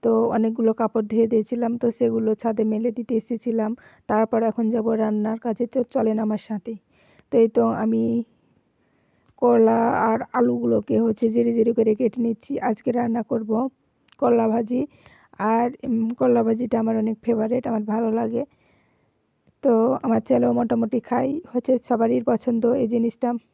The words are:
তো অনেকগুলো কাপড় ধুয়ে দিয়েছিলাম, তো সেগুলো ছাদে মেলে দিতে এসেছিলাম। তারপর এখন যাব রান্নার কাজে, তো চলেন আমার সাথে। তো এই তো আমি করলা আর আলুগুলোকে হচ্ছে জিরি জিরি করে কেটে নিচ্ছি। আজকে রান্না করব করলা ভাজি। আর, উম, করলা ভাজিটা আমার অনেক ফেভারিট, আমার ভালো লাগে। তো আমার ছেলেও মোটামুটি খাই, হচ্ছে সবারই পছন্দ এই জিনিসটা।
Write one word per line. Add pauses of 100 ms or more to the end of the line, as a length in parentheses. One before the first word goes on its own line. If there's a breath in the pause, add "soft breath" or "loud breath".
তো (180)
অনেকগুলো
কাপড়
ধুয়ে
দিয়েছিলাম,
তো
সেগুলো
ছাদে
মেলে
দিতে
এসেছিলাম। (360 soft breath)
তারপর
এখন
যাব
রান্নার
কাজে,
তো
চলেন
আমার
সাথে। (580 soft breath)
তো
এই
তো (120)
আমি (1300)
করলা (240)
আর (140)
আলুগুলোকে
হচ্ছে
জিরি
জিরি
করে
কেটে
নিচ্ছি।
আজকে
রান্না
করব (680)
করলা
ভাজি। (640 soft breath)
আর, (160)
উম,
করলা
ভাজিটা
আমার
অনেক
ফেভারিট,
আমার
ভালো
লাগে। (1200)
তো (280)
আমার
ছেলেও
মোটামুটি
খাই, (180)
হচ্ছে (100)
সবারই
পছন্দ (120)
এই
জিনিসটা। (240)